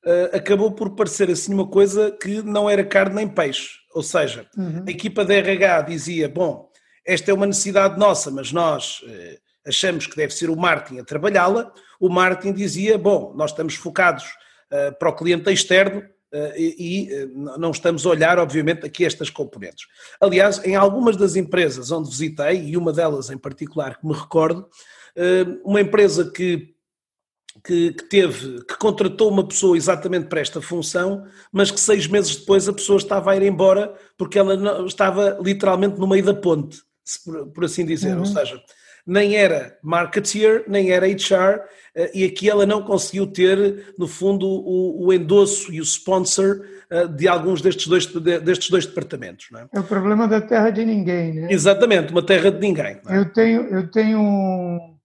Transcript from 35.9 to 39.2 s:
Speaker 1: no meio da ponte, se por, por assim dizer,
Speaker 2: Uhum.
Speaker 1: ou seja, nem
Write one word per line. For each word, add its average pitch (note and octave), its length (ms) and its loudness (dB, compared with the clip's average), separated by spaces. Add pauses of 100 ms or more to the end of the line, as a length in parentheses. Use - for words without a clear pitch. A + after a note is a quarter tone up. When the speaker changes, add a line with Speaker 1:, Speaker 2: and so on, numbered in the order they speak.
Speaker 1:
no F#3+ 80 0
meio F#3+ 160 4
da G3+ 120 4
ponte, D#3 420 -2 (260)
se - 220 -12
por, D#3 220 -12
por E3+ 180 -6
assim E3 180 -4
dizer, F3 300 -2
Speaker 2:
Uhum. F3 60 -2
Speaker 1:
ou F#3 60 -2
seja, G3+ 360 -4 (440)
nem G3+ 300 2